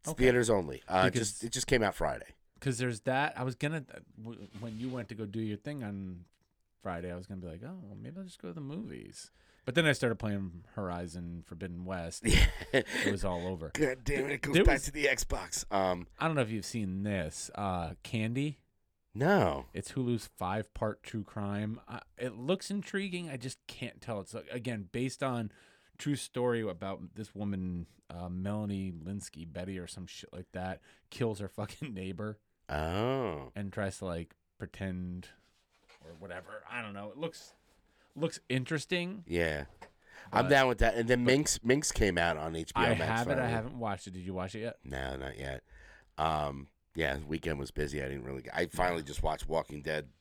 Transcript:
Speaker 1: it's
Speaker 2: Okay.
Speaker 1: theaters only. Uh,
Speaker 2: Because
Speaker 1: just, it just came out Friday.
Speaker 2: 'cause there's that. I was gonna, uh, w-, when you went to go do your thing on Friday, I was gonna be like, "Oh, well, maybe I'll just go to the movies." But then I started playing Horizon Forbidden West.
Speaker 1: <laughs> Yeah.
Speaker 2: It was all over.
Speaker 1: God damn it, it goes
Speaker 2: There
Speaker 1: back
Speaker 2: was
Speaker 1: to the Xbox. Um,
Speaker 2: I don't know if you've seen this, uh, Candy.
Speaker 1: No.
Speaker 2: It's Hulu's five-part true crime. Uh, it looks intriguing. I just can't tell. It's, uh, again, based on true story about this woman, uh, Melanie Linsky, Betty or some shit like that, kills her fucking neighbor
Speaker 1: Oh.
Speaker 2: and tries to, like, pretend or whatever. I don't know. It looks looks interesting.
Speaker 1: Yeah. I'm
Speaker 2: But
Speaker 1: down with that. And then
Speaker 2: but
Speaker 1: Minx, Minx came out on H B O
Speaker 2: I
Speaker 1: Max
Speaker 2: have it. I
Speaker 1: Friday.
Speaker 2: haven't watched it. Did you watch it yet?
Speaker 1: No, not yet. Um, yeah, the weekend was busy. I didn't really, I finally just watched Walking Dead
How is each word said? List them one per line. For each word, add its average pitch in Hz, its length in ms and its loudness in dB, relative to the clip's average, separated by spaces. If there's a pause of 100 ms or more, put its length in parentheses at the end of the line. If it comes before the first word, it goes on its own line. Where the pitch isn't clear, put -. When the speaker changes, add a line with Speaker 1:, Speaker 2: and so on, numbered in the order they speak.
Speaker 1:
it's - 80 -2
Speaker 2:
Okay. 127 160 4
Speaker 1:
theaters 123 240 6
only. 85 380 2
Uh, 92 180 6
Speaker 2:
Because 110 260 4
Speaker 1:
just, - 120 -10
it 117 80 -4
just 127 160 -2
came 123 140 6
out 101 140 4
Friday. 67 400 -2 (240)
Speaker 2:
'cause 127 180 0
there's 123 240 -2
that. 135 360 2
I 127 60 -2
was 127 120 -2
gonna, 151 280 -2 (100)
uh, - 60 -14 (220)
w-, 110 260 -12 (120)
when 110 200 -8
you 123 100 -4
went 127 200 -6
to 110 60 -8
go 107 100 -6
do 101 160 -4
your 104 160 -2
thing 147 260 -8
on 95 420 -6 (580)
Friday, 90 280 -4
I 87 40 -6
was 90 100 -8
gonna 95 160 -8
be 87 60 -8
like, 85 160 -10
"Oh, 180 180 -12
well, 101 180 -14
maybe 135 200 -12
I'll 190 40 -10
just 180 180 -16
go 180 80 -8
to 175 40 -10
the 165 80 -10
movies." 135 720 -10 (340)
But 123 100 0
then 165 100 8
I 151 80 10
started 120 220 4
playing 98 480 -2 (100)
Horizon 87 720 -4
Forbidden 87 400 -8
West. 87 380 -6
Speaker 1:
<laughs> - 20 0
Yeah. 107 200 10 (280)
Speaker 2:
It - 380 2
was 101 140 0
all 90 220 0
over. 82 260 -4
Speaker 1:
God 135 300 0
damn 135 220 2
it, 147 80 -2
it 135 80 -4
goes 143 140 -2
Speaker 2:
There 185 80 10
Speaker 1:
back 139 120 10
Speaker 2:
was 131 100 0
Speaker 1:
to 143 60 -4
the 147 140 0
Xbox. - 680 0
Um, 92 360 2 (120)
Speaker 2:
I 151 80 0
don't 160 80 2
know 139 60 4
if 110 80 2
you've 107 160 -2
seen 98 380 -2
this, 95 520 -2
uh, 90 460 0
Candy. 120 580 0 (540)
Speaker 1:
No. 107 600 4
Speaker 2:
It's - 180 -6
Hulu's 120 340 0 (120)
five-part 107 680 -2
true 107 200 -4
crime. 104 640 -4
Uh, 117 120 -10 (180)
it 120 200 -4
looks 160 340 -2
intriguing. 190 580 -4
I 139 80 -6
just 127 200 -6 (100)
can't - 340 -10
tell. 107 200 -4
It's, - 120 -12
uh, 107 180 -8
again, 113 400 -4
based 127 300 -2
on 120 300 -2 (460)
true 147 180 0
story 123 460 0
about 95 540 -6
this 107 200 -10
woman, 92 520 -2 (220)
uh, 87 200 -8
Melanie 98 640 -2
Linsky, 85 600 -10
Betty 92 260 -6
or 87 100 -8
some 90 200 -12
shit - 260 -16
like 90 200 -12
that, 92 280 -6 (300)
kills 107 280 -2
her 101 100 -6
fucking 110 440 -8
neighbor 95 460 -6 (300)
Speaker 1:
Oh. 95 840 0
Speaker 2:
and 101 180 -6
tries 98 260 -2
to, 98 60 -6
like, 85 280 -4 (240)
pretend 90 720 -6 (760)
or 85 140 -18
whatever. 92 540 -12
I 120 100 -6
don't 104 120 -8
know. 101 180 -8
It 117 60 -14
looks - 360 -10 (600)
looks 156 240 -2 (100)
interesting. 175 800 -2
Speaker 1:
Yeah. 80 380 2 (680)
I'm 120 120 6
Speaker 2:
But 135 40 0
Speaker 1:
down 135 200 8
with 120 100 4
that. 107 160 6
And 117 140 0
then 123 160 6
Speaker 2:
but 127 60 8
Speaker 1:
Minx, 147 320 4
Minx 135 280 4
came 95 260 6
out 85 200 4
on 82 180 -4
H 80 180 -4
B 113 80 4
O 117 40 6
Speaker 2:
I 120 100 6
Speaker 1:
Max 82 60 0
Speaker 2:
have 113 260 2
it. - 40 0
I - 40 2
Speaker 1:
Friday. 123 160 2
Speaker 2:
haven't 117 280 -2
watched 104 280 -4
it. 92 60 -10
Did 92 120 -8
you 92 80 -4
watch 92 220 -4
it 110 60 -6
yet? 113 220 -6
Speaker 1:
No, 65 340 -6
not 67 200 -6
yet. 67 240 -6 (560)
Um, 76 500 0 (280)
yeah, 73 220 2
the 76 80 -6
weekend 78 340 -2
was 69 120 -6
busy. 73 300 -2
I 67 60 -4
didn't 67 160 -6
really, 67 200 -8 (100)
I 87 140 2
finally 87 360 0
just 69 200 -4
watched 78 260 -2
Walking 76 320 -2
Dead 76 260 -2 (140)